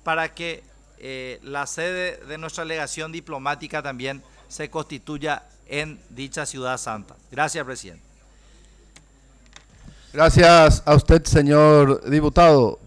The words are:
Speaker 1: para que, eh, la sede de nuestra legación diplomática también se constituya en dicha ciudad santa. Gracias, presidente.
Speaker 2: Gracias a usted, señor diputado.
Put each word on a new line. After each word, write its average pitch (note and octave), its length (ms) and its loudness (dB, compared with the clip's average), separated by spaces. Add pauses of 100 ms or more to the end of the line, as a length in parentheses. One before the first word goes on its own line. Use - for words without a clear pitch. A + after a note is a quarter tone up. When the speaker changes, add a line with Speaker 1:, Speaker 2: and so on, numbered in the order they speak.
Speaker 1:
para D#3+ 300 -6
que, E3 300 -14 (360)
eh, B2+ 440 -16
la C#3 240 -12
sede F3+ 580 -10
de D3+ 120 -18
nuestra D#3+ 260 -14
legación D#3+ 480 -12
diplomática D3+ 680 -12
también C3+ 420 -12 (240)
se - 220 -16
constituya D3 720 -12 (240)
en D3+ 320 -12 (100)
dicha C3+ 360 -14
ciudad B2+ 320 -10
santa. G#2+ 380 -14 (160)
Gracias, C#3+ 340 -6
presidente. G#2+ 380 -18 (2000)
Speaker 2:
Gracias D#3+ 720 6
a D3+ 100 4
usted, D#3+ 300 4
señor D3 840 4
diputado. D3 760 2